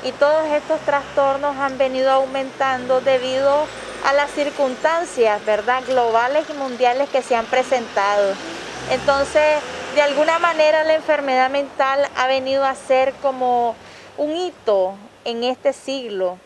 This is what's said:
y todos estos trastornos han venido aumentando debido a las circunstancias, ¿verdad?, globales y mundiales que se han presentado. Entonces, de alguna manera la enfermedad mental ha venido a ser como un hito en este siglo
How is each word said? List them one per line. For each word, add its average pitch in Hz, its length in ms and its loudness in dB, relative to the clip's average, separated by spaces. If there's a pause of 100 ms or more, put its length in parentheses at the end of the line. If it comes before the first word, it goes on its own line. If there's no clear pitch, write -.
y 254 100 -4
todos 311 340 2
estos 302 320 -2
trastornos 277 760 0
han 269 200 -4
venido 262 320 0
aumentando 262 920 0
debido 262 640 2 (380)
a 269 100 2
las 285 180 2
circunstancias, 277 1120 0
¿verdad?, 220 420 0
globales 247 640 2
y 302 80 -8
mundiales 254 520 0
que 262 120 0
se 247 140 0
han 226 100 0
presentado. 226 880 0 (560)
Entonces, 277 720 2 (340)
de 285 80 4
alguna 302 380 2
manera 311 460 2
la 311 100 4
enfermedad 277 560 0
mental 277 560 0 (100)
ha 247 100 2
venido 269 380 0
a 269 80 0
ser 262 480 0
como 247 540 0 (420)
un 302 180 -2
hito 202 600 -2 (280)
en 233 200 -6
este 254 280 -2
siglo 208 760 -6